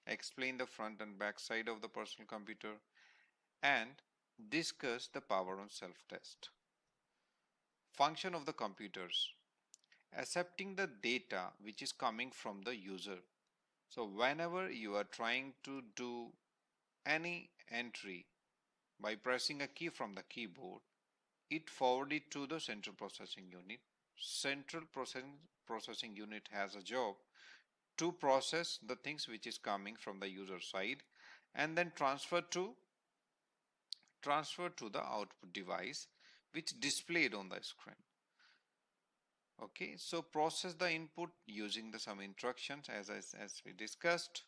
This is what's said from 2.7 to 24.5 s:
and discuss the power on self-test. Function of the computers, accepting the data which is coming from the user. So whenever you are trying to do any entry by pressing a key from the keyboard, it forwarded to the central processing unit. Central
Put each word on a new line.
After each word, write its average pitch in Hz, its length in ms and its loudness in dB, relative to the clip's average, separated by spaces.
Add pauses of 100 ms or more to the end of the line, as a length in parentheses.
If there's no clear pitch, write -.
and 131 280 6 (580)
discuss 139 640 2
the 139 80 -2
power 95 400 2
on 104 80 -8
self-test. - 800 -10 (1400)
Function 160 420 4
of 147 120 -2
the 151 80 -2
computers, 95 760 -2 (880)
accepting 180 580 -2
the 185 140 2 (140)
data 110 460 2 (140)
which 107 200 -8
is 135 100 -2
coming 123 380 0
from 101 340 -6
the 120 100 0
user. 95 440 -6 (720)
So 117 160 0
whenever 160 640 4
you 110 240 -2
are 104 100 6
trying 123 480 2 (120)
to 135 180 -4 (140)
do 120 320 -4 (760)
any 165 460 2 (200)
entry 107 540 -4 (760)
by 107 180 0
pressing 127 440 2
a 139 60 0
key 165 240 -4
from 107 240 -4
the 95 80 -6
keyboard, 98 580 -8 (680)
it 156 180 -2
forwarded 139 640 4
to 143 160 -2
the 156 120 0
central 104 380 -4
processing 95 540 -8
unit. 92 300 -10 (400)
Central 139 600 0 (100)